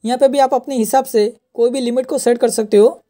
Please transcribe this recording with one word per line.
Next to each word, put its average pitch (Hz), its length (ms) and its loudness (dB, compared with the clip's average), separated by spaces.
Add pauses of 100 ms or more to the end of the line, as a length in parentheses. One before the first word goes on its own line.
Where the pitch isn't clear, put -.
यहाँ 240 140 -4
पे 277 100 4
भी 277 100 0
आप 269 160 2
अपने 262 220 -4
हिसाब 262 280 0
से 214 220 0 (280)
कोई 233 160 0
भी 262 100 -4
लिमिट 247 260 -2
को 285 120 -6
सेट 247 200 0
कर 233 120 0
सकते 220 260 -2
हो। 214 120 6 (220)